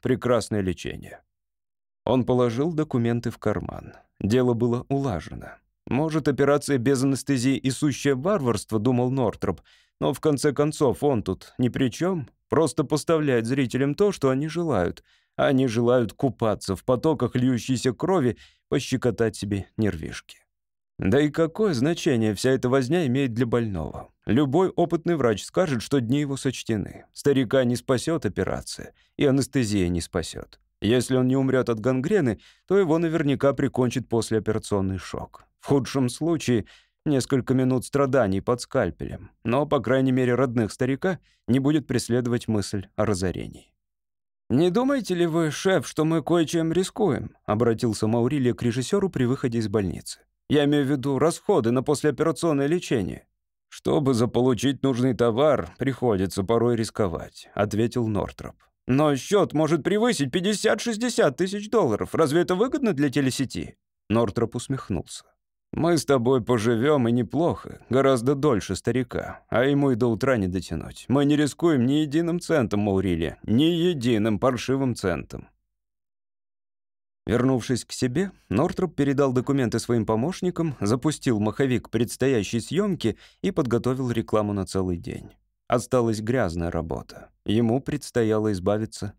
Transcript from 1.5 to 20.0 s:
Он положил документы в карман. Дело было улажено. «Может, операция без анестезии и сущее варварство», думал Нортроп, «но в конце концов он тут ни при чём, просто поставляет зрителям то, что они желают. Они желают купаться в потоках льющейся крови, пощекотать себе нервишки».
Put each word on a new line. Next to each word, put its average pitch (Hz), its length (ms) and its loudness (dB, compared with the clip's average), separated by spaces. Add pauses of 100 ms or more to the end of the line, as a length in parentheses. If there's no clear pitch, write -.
Он 123 160 2
положил 123 480 0
документы 120 600 -2
в - 60 -16
карман. - 560 -6 (280)
Дело 123 320 4
было 117 340 0
улажено. 107 720 -6 (280)
«Может, 151 440 0
операция 139 480 2
без 127 260 2
анестезии 135 540 0
и 131 120 -2
сущее 139 460 0
варварство», 127 640 -2
думал 123 320 2
Нортроп, 104 480 -2 (400)
«но 151 140 0
в - 80 -10
конце 147 320 2
концов 147 500 0
он 135 180 2
тут - 360 -6
ни 127 100 2
при 131 220 0
чём, 165 400 -4 (180)
просто 151 380 0
поставляет 147 600 0
зрителям 135 480 0
то, 202 200 2
что - 160 0
они 135 180 0
желают. 151 560 -2 (320)
Они 135 320 2
желают 120 460 2
купаться 104 640 -2
в - 80 -14
потоках 131 500 0
льющейся 123 560 0
крови, 151 460 0 (320)
пощекотать 120 640 0
себе 101 400 -4
нервишки». 80 600 -4 (640)